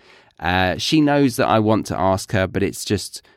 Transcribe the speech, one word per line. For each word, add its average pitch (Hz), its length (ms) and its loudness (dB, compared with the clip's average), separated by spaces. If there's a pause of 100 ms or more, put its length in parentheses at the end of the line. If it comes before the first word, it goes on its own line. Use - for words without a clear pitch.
(400)
Uh, 90 380 0
she 160 220 2
knows 143 360 2
that 127 100 2
I 110 140 2
want 107 260 2
to - 100 -6
ask 95 360 0
her, 95 160 0
but 95 160 -2
it's - 200 -6
just - 380 -4 (140)